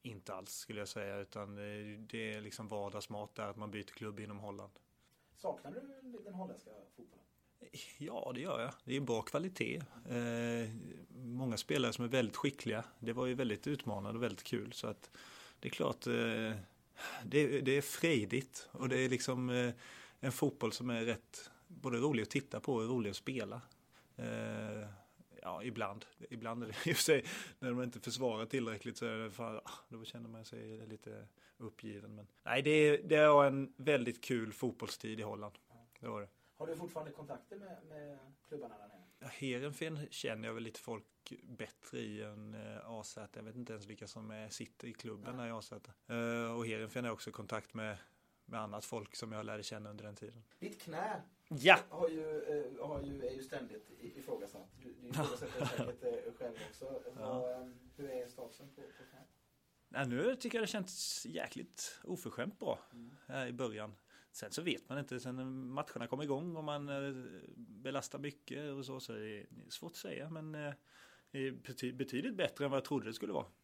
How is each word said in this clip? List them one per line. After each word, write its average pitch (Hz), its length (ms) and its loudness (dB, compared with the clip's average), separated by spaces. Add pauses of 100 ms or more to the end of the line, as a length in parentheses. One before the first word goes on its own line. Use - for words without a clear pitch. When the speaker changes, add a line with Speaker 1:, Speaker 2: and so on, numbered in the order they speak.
Speaker 1:
inte 104 320 -8
alls 95 180 -8
skulle 107 300 -4
jag 101 60 -2
säga, 101 300 -2
utan, 101 400 -6
eh, 104 420 -6
det 110 340 -4
är 107 80 -6
liksom 104 260 -8
vardagsmat 104 680 -4
där 110 140 -2
att 101 80 -8
man 104 140 -6
byter 104 120 -4
klubb 107 360 -8
inom 104 200 -8
Holland. 101 400 -10 (560)
Speaker 2:
Saknar 143 360 -4
du 240 80 -8 (440)
den 196 100 -12
holländska - 380 -8 (240)
fotbollen? - 280 -20 (760)
Speaker 1:
Ja, - 380 -2
det 123 60 -2
gör 135 200 0
jag. 127 120 -2 (100)
Det 131 120 0
är 143 60 4
bra 123 200 4
kvalitet. 151 600 0 (280)
Eh, 117 600 2 (460)
många 123 420 0
spelare 127 360 4
som 123 120 0
är 117 40 0
väldigt 120 260 4
skickliga. 117 500 0 (140)
Det 117 140 0
var 127 120 2
ju 127 80 4
väldigt 120 340 2
utmanande 107 500 0
och 120 60 2
väldigt 101 200 0
kul. 107 300 0
Så - 140 -4
att - 240 -8 (480)
det - 80 -4
är 127 40 -2
klart, - 360 2
eh, 120 60 2 (1120)
det, 135 360 6
det 127 100 6
är 139 100 8
frejdigt. 135 920 4
Och 127 180 0
det 127 100 6
är 131 100 6
liksom, 127 400 2
eh, 123 240 4 (460)
en 135 120 2
fotboll 123 400 2
som 123 180 -2
är 117 160 4
rätt - 460 -2 (160)
både 131 300 -2
rolig 127 260 6
att 104 60 -2
titta 135 300 0
på 143 140 2
och 113 160 4
rolig 117 200 4
att 95 60 -2
spela. 117 460 -4 (540)
Eh, 110 720 -4 (540)
ja, 90 220 -4
ibland. 107 420 -2 (240)
Ibland 117 340 -4
är 113 40 -4
det 107 60 -6
<laughs> - 160 -2
i 165 40 6
och - 20 6
för - 80 4
sig, 143 200 8 (360)
när 131 100 0
de 123 140 2
inte 120 160 -4
försvarar 117 460 0
tillräckligt 113 520 -2
så 117 80 -2
är 113 120 0
det 110 140 -4
fan, 113 240 -4 (100)
ah, - 60 -10 (180)
då 113 140 -10
känner 117 260 -10
man 113 160 -12
sig 110 420 -10
lite 107 400 -12 (300)
uppgiven. 107 580 -10
Men, 104 120 -14 (160)
nej, 127 180 4
det, 151 360 10
det 151 300 10
var 143 180 12
en 135 320 4
väldigt 127 460 4
kul 113 300 2
fotbollstid 110 640 -2
i 107 40 -2
Holland. 104 340 -6 (420)
Det 120 80 -8
var 107 140 -4
det. 101 60 -8 (300)
Speaker 2:
Har 156 100 -4
du 165 80 -2
fortfarande 151 360 -6
kontakter 139 440 -10
med, 196 220 -12 (120)
med 147 300 -10 (280)
klubbarna 123 300 -10
där 104 100 -18
nere? - 140 -20 (180)
Speaker 1:
Ja, 139 80 -14
Heerenveen 143 840 -4
känner 113 360 -2
jag 113 60 -2
väl 113 100 -4
lite 113 160 -8
folk - 540 -10 (100)
bättre - 560 -10
i 107 240 -4
än, 107 300 -10
eh, 107 240 -10 (120)
A 110 140 -6
Z. - 300 -10
Jag 113 100 -12
vet 110 120 -12
inte 120 180 -8
ens 101 120 -10
vilka 104 220 -12
som 110 240 -10
är, 107 180 -10
sitter - 380 -10
i 117 60 -10
klubben 110 420 -8
Speaker 2:
Nej. 127 100 -6
Speaker 1:
här 117 100 -4
i - 20 -4
A 107 40 -6
Z. - 300 -14 (160)
Eh, 117 500 0
och 117 100 0
Heerenveen 110 360 -2
har 120 60 2
jag 110 40 0
också - 180 -6
kontakt 107 420 -4
med, 107 240 -2 (480)
med 117 140 -4
annat 104 260 -4
folk 107 300 -6
som 110 160 -6
jag 107 140 -2
lärde 107 180 -4
känna 107 260 -6
under 104 140 -10
den 104 120 -8
tiden. 113 280 -12 (160)
Speaker 2:
Ditt 202 220 -8
knä 208 400 -2 (280)
Speaker 1:
Ja! 160 300 12 (100)
Speaker 2:
har 170 200 2
ju, 156 340 0
eh, 139 440 0
har 143 140 -2
ju, 139 260 -6
är 127 60 -2
ju 135 100 -8
ständigt 117 560 -8
i-, 120 200 -12
ifrågasatt. - 500 -8 (140)
Du, 127 180 -12
du 123 60 -14
ifrågasätter 131 580 0
Speaker 1:
<laughs> - 120 0
Speaker 2:
säkert, - 260 -2 (240)
eh, 117 100 -6
själv 117 180 -4 (140)
också. 131 320 -6 (140)
Speaker 1:
Ja. 113 240 0
Speaker 2:
Vad, 127 220 -2
ehm, 127 140 -10 (220)
hur 139 120 -6
är 127 180 -2
statusen 120 480 -12
på, 143 60 -16
på - 300 -16
knät? - 160 -20 (600)
Speaker 1:
Ja, 135 160 4
nu 147 300 4
tycker 240 220 -2
jag 226 60 4
det 202 80 2
känns - 580 -2
jäkligt - 760 -6
oförskämt 113 560 -4
bra 139 200 2 (140)
Speaker 2:
Mm. 120 220 -14 (120)
Speaker 1:
här 131 200 -2
i 123 60 -4
början. 107 420 -2 (360)
Sen 104 200 -8
så - 100 -4
vet 170 280 0
man 135 100 -2
inte, 139 200 -4
sen 127 160 -6
när 131 100 -4
matcherna 131 600 -4
kommer 139 160 -2
igång 156 320 0
och 156 80 -6
man, 147 260 -2
eh, 139 360 -2 (320)
belastar 131 640 -6
mycket 143 540 -6
och 139 120 -6
så, 131 140 -6
så 120 140 -8
är 107 60 -6
det 107 260 -8 (260)
svårt 165 200 -8
att - 60 -14
säga, 165 320 -6
men, 156 260 -6
eh, 147 180 -4 (580)
det 135 160 0
är 135 40 0
bety-, 127 440 -4
betydligt 135 400 0
bättre 147 300 2
än 135 60 4
vad 139 60 6
jag 131 80 2
trodde 127 200 4
det 110 80 -2
skulle 104 200 -2
vara. 67 120 2 (180)